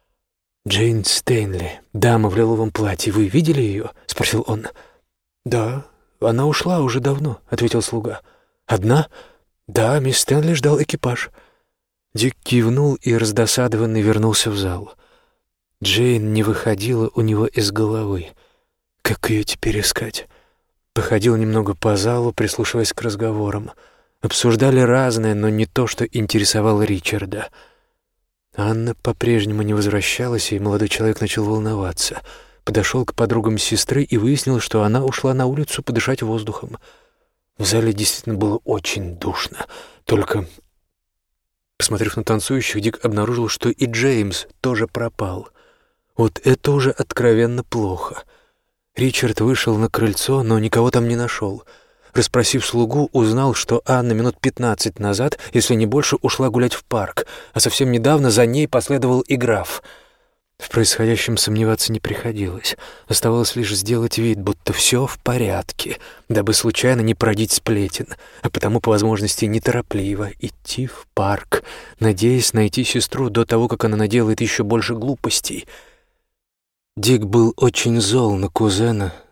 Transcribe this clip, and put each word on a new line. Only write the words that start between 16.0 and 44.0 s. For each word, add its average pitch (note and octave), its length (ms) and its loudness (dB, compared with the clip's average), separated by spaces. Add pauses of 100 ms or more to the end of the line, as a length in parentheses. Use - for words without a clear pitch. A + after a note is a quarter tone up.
не A2 100 2
выходила A2 720 0
у A#2+ 60 0
него A2 260 2
из G#2 260 -2
головы. G#2 560 -2 (720)
"Как - 260 -2
её G#2+ 140 0
теперь G#2 380 -4
искать?" - 460 -4 (680)
Походил A2+ 420 2
немного A2 380 0
по G#2+ 220 0
залу, A#2+ 360 0
прислушиваясь A2 640 -2
к - 80 -10
разговорам. G#2+ 720 -4 (500)
Обсуждали B2 580 4
разное, A#2+ 540 2
но G#2 160 0
не G#2+ 160 0
то, - 200 -2
что - 180 -4
интересовало G#2+ 800 0
Ричарда. G2+ 680 -4 (1080)
Анна A2 380 -2
по-прежнему G#2+ 680 0
не G#2 120 0
возвращалась, G#2 760 -2
и G2+ 80 -2
молодой G#2 300 0
человек A2 320 0
начал G#2+ 240 -2
волноваться. G#2+ 800 -4 (420)
Подошёл A2+ 400 0
к - 100 -6
подругам A2 440 0
сестры - 440 0
и B2+ 140 -2
выяснил, C3 440 2
что G#2+ 220 0
она A2+ 220 4
ушла C3 300 0
на C3 120 2
улицу C#3 360 -2
подышать B2 400 -2
воздухом. A2 560 -6 (800)
В G#2 80 -4
зале A2+ 260 2
действительно G#2 440 -4
было G#2 280 0
очень F#2+ 520 -4
душно. - 500 -8 (380)
Только, G#2 420 0 (1300)
посмотрев G#2+ 400 -2
на A2+ 80 -4
танцующих, A2+ 560 -2
Дик G#2+ 240 -2
обнаружил, A2+ 440 0
что - 200 -2
и B2 180 0
Джеймс A#2 600 0 (160)